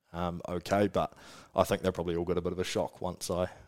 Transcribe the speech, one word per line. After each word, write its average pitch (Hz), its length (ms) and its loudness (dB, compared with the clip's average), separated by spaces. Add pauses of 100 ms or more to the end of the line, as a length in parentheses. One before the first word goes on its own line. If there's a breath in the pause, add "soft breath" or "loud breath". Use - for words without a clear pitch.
(120)
um, 85 360 -2
okay. 98 400 2
But 90 240 0 (440 loud breath)
I 95 80 6
think - 180 0
they 92 80 2
probably 87 260 -2
all 87 80 0
got 87 140 0
a 87 40 -2
bit 87 100 -2
of 87 60 -6
a 90 60 0
shock - 360 -2
once 90 300 -4
I 90 180 2 (200 soft breath)